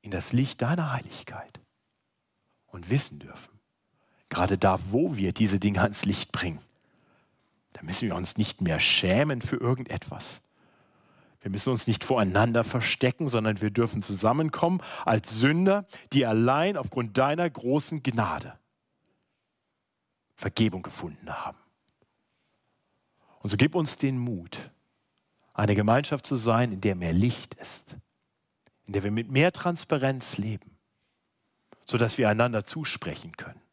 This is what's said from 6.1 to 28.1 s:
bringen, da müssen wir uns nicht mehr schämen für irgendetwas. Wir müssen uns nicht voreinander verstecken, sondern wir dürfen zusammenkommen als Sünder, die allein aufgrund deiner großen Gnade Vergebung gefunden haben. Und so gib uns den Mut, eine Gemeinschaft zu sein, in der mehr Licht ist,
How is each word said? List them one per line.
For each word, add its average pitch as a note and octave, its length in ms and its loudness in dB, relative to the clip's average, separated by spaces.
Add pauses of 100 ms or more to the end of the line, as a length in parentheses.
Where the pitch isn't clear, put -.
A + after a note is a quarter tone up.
bringen, D#2+ 300 -4 (1120)
da - 100 -18
müssen F#2 260 -4
wir F2 60 -2
uns F2 220 -4
nicht - 240 -2
mehr E2 180 2
schämen A#2+ 640 2
für - 140 -2
irgendetwas. - 840 -4 (1000)
Wir G#2 100 -10
müssen G#2 200 -2
uns A#2+ 160 -2
nicht A2 180 0
voreinander A2+ 600 4
verstecken, B2+ 640 0
sondern A2 320 0
wir G#2+ 100 2
dürfen A2 320 0
zusammenkommen D3+ 800 2 (220)
als A2 360 0
Sünder, F#3 460 4 (260)
die C3+ 140 4
allein C3 500 4
aufgrund A#2+ 420 -2
deiner D3+ 300 2
großen C#3+ 540 -2
Gnade G#2+ 540 -2 (1800)
Vergebung G2 460 0
gefunden - 480 -12
haben. - 280 -10 (1800)
Und G#2 100 -6
so G2+ 60 -2
gib A#2+ 180 4
uns E3 220 0
den C3+ 220 0
Mut, A2+ 520 -8 (840)
eine G#2 200 2
Gemeinschaft A#2+ 520 2
zu C#3 100 -2
sein, A2+ 360 2
in F#2+ 80 -8
der G2+ 140 2
mehr F2 180 -2
Licht A2 420 0
ist, - 420 -16 (880)